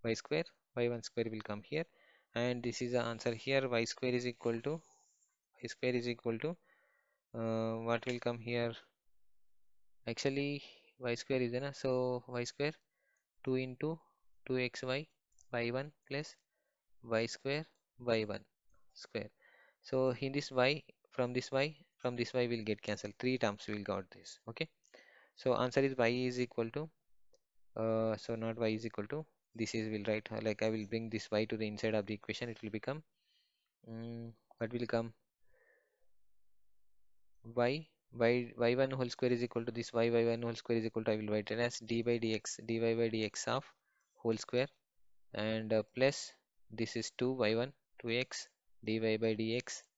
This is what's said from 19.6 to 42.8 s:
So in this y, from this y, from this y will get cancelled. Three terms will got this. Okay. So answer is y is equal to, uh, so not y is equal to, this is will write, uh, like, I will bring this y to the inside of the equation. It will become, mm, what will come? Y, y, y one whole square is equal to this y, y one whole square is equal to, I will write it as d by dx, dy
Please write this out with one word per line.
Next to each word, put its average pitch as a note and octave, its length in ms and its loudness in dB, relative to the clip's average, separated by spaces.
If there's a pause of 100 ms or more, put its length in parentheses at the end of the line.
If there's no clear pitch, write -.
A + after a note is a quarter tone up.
So C3 400 2
in C3+ 120 -2
this C#3 200 -2
y, C3 300 4 (300)
from B2 200 0
this B2+ 180 0
y, C#3 260 2 (200)
from B2 180 -2
this A#2+ 200 -2
y B2 120 4
will A#2 160 0
get G#2 200 -2
cancelled. G#2 360 -4
Three B2+ 200 2
terms G#2 300 0
will G#2 140 -4
got G2 280 -4
this. - 280 -20 (120)
Okay. - 180 -6 (680)
So B2 200 2
answer B2+ 240 4
is C3+ 160 4
y A#2 120 6
is B2 300 0
equal A#2+ 340 -2
to, D#3 180 -6 (840)
uh, A2 420 2
so - 160 -4
not A2+ 240 -4
y A2+ 100 4
is A2 160 0
equal G#2 220 -4
to, D#3 180 -6 (320)
this A2+ 180 -2
is A2 180 0
will G#2 100 -2 (100)
write, G#2+ 200 -2
uh, A2 100 -2
like, G#2+ 200 0
I A2 80 4
will A2 180 -2
bring A2+ 220 -2
this A2 200 -4
y G#2+ 140 4
to A2 120 -2
the G#2+ 100 -2
inside G#2+ 280 0
of G2+ 120 2
the G#2+ 80 -4
equation. A2 340 -6
It A2+ 140 -10
will G#2+ 80 -6
become, C3 320 -4 (840)
mm, A#2 440 -10 (260)
what A2+ 140 -2
will A#2+ 140 -2
come? A#2 260 0 (2500)
Y, B2+ 320 2 (320)
y, A#2+ 380 4
y A#2+ 180 4
one C3+ 160 2
whole C3 180 0
square B2 240 0
is A#2+ 120 2
equal A#2 200 -2
to A#2 60 -2
this A2+ 220 -6
y, A#2 180 4
y A#2 140 6
one A#2 180 2
whole A#2 140 -2
square A#2 220 2
is A2+ 80 2
equal A2 180 -2
to, A2 80 4
I G#2+ 40 4
will G#2+ 160 -2
write G#2+ 200 0
it A2+ 80 -2
as A#2+ 180 0
d A#2 240 0
by A#2+ 160 4
dx, A2 480 -2
dy A2+ 140 0